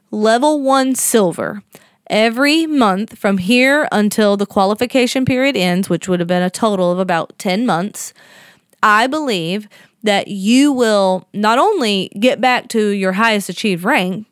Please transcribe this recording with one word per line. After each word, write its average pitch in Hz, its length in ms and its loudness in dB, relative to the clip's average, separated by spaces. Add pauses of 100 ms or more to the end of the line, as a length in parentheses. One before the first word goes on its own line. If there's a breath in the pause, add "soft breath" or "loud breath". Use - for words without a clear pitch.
(120)
level 240 500 2
one 262 340 0
silver 202 680 -2 (480 soft breath)
every 254 560 0
month 226 520 0
from 196 200 0
here 254 540 2
until 208 440 2
the 202 120 -2
qualification 240 800 0
period 262 300 0
ends, 180 340 0
which 170 180 -4
would 180 120 0
have 175 80 -4
been 180 140 0
a 180 80 0
total 185 420 0
of 180 60 -2
about 185 400 -4
ten 202 280 -2
months, 185 480 -4 (680 loud breath)
I 214 240 4
believe 214 640 -4 (320 soft breath)
that 202 260 0
you 233 440 2
will 202 600 0
not 214 260 0
only 262 500 0 (100)
get 220 220 2
back 247 280 0
to 214 180 0
your 190 260 -2
highest 214 360 0
achieved 180 340 -4
rank 202 480 -2